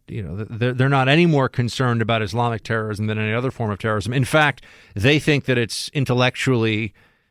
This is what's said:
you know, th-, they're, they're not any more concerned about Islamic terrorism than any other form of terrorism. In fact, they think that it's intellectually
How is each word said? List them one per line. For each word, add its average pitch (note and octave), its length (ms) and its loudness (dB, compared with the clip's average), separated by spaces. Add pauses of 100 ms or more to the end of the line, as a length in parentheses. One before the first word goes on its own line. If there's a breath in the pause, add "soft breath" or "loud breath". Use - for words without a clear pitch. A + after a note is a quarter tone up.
you A2 160 -10
know, E2+ 140 -10
th-, G#2+ 120 -8
they're, A#2+ 240 -2
they're B2+ 160 2
not C3+ 200 2
any E3 160 6
more C#3 240 4
concerned A#2+ 520 -2
about A2 200 0
Islamic A2+ 420 -2
terrorism G#2+ 440 -4
than G#2+ 120 -2
any G#2+ 140 -2
other B2 180 -2
form A2 200 -4
of G2 60 -4
terrorism. G#2+ 360 -2
In C3+ 100 2
fact, D3 400 2 (320 loud breath)
they C3+ 240 4
think C#3+ 260 0
that B2+ 120 0
it's - 320 -4
intellectually B2 1040 0 (380 soft breath)